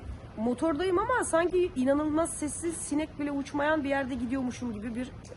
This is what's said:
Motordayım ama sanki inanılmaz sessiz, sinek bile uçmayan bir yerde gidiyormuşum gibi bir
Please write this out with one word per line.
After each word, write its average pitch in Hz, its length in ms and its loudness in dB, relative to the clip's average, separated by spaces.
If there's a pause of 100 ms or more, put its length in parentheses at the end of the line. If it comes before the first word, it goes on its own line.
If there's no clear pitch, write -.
(380)
Motordayım 320 640 2
ama 466 240 2
sanki 349 520 4
inanılmaz 294 540 4
sessiz, 302 480 -4
sinek 302 420 -2
bile 285 120 -2
uçmayan 285 520 0
bir 277 60 0
yerde 277 260 0
gidiyormuşum 247 580 -2
gibi 208 220 -6
bir 247 160 -6 (260)